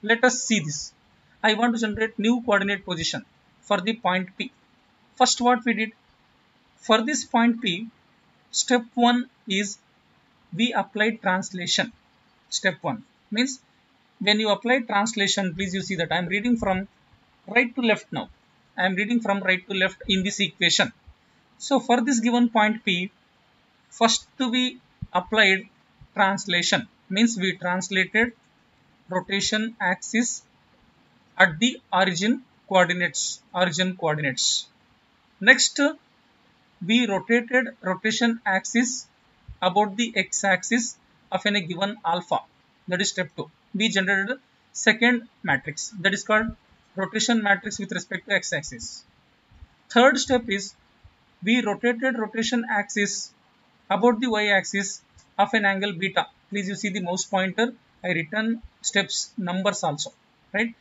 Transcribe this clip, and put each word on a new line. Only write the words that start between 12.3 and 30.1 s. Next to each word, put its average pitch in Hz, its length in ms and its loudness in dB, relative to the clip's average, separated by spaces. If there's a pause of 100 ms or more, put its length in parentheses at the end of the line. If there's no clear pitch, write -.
Step - 320 -2
one 127 220 -6 (280)
means 254 300 -2 (600)
when 208 200 2
you 214 100 0
apply 240 300 2
translation, 202 760 -2
please 185 200 -4
you 196 80 -4
see 190 140 -4
that 165 160 -2
I 160 60 0
am 180 80 -4
reading 208 300 0
from 196 300 -2 (640)
right 233 260 0
to 269 60 -4
left 247 320 2
now. 131 160 -6 (480)
I 180 100 0
am 190 80 0
reading 214 260 0
from 202 200 -2
right 185 280 0
to 196 60 -6
left 190 340 0
in 190 140 2
this 196 180 -4
equation. 175 520 0 (680)
So 269 220 0
for 240 220 2
this 240 180 0
given 240 300 4
point 214 340 2
P, 185 260 0 (800)
first - 360 0 (120)
we 247 400 0 (340)
applied 196 560 2 (460)
translation, 190 720 2 (220)
means 226 280 2
we 185 200 0
translated 185 760 0 (760)
rotation 196 720 -2
axis 202 600 -2 (960)